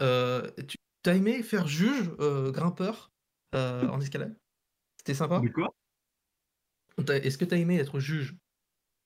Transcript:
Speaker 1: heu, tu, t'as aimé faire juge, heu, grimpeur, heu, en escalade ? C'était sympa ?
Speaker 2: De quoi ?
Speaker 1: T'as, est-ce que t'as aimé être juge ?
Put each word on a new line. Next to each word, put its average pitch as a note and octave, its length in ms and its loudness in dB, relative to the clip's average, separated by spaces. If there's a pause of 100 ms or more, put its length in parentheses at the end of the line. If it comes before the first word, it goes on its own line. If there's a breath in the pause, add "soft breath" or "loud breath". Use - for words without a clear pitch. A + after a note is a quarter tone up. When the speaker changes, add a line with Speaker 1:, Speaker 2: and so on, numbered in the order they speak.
Speaker 1:
heu, B2+ 540 2 (140)
tu, - 80 -10 (260)
t'as F3 120 4
aimé G#3+ 280 2
faire G3+ 260 0
juge, F#3 420 2 (100)
heu, C#3 320 2
grimpeur, F3+ 600 -2 (420)
heu, B2+ 360 0
en C3+ 100 -2
escalade ? C#3 360 -6 (640)
C'était - 160 -4
sympa ? D3+ 300 2
Speaker 2:
De A#2+ 40 2
quoi ? - 260 -2 (1300)
Speaker 1:
T'as, C#3+ 120 2
est-ce C#3 200 -2
que - 80 -2
t'as F3 140 0
aimé E3+ 180 2
être C#3 240 0
juge ? C#3+ 380 -4 (680)